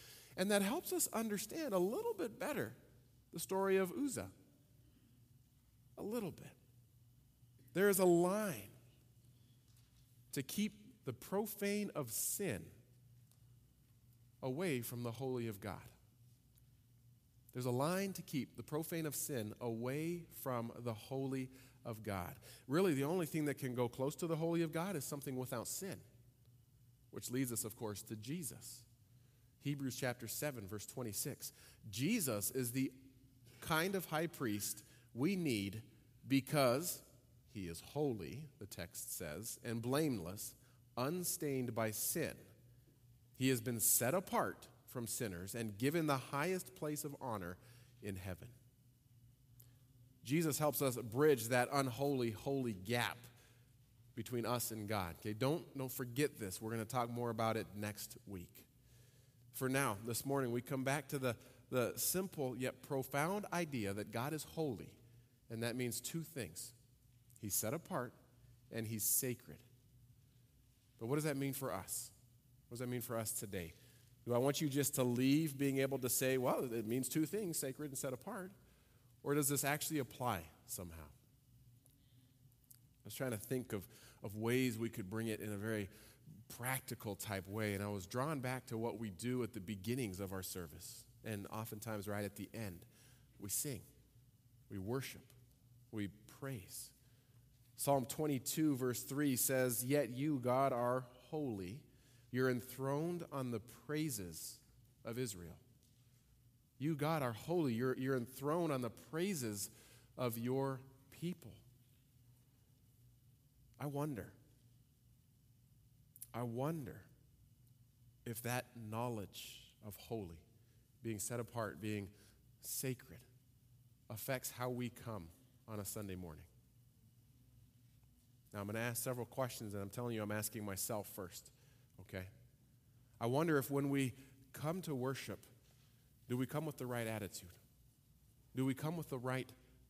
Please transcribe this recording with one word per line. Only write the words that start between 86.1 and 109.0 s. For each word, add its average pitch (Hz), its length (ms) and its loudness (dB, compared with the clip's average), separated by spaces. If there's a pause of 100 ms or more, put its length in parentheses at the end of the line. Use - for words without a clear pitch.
practical 123 580 -4
type 98 320 -4
way, 104 280 0
and 98 80 -2
I 104 40 -2
was 101 200 -4
drawn 139 320 0
back 127 280 -4
to 113 120 -4
what 110 180 -2
we 110 140 -4
do 120 320 -2
at 107 100 -4
the 107 60 -6
beginnings 98 600 -2
of 98 140 -4
our 95 80 -4
service, 87 640 -8 (180)
and 104 280 -4
oftentimes 110 560 -4
right 104 180 0
at 98 100 -4
the 101 160 -8
end. 98 320 -6 (560)
We 101 100 -8
sing, 135 320 -2 (920)
we 101 80 -4
worship, 120 420 -2 (720)
we 104 160 0 (320)
praise. 131 500 -8 (880)
Psalm 139 300 4
twenty-two, 151 680 2
verse 123 280 0
three 139 320 2
says, 123 500 4
"Yet 139 240 4
you, 139 300 2
God, 131 340 6
are 123 320 2 (240)
holy. 120 500 -4 (520)
You're 127 180 6
enthroned 143 800 0
on 131 200 -2
the 113 80 0 (260)
praises 120 720 -2 (480)
of 117 140 -4
Israel." 90 380 -4 (1200)
You, 151 180 0
God, 147 260 2
are 120 120 2
holy. 151 420 2
You're, 127 200 2
you're 131 220 2
enthroned 147 540 0
on 131 100 2
the 120 80 0
praises 135 800 -2 (480)